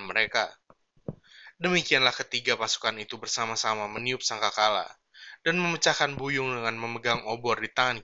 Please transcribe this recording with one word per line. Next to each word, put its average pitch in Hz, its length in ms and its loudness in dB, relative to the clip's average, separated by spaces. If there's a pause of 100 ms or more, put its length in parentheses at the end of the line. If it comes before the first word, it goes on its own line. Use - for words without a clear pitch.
mereka. 104 420 0 (1080)
Demikianlah 160 560 2
ketiga 120 400 -2
pasukan 110 480 0
itu 110 160 -10
bersama-sama 110 720 -2
meniup 120 320 -4
sangkakala 107 640 2 (560)
dan 175 160 2
memecahkan 160 560 2
buyung 135 400 -2
dengan 113 240 -2
memegang 117 480 -2
obor 117 340 0
di 110 80 -4
tangan 127 360 0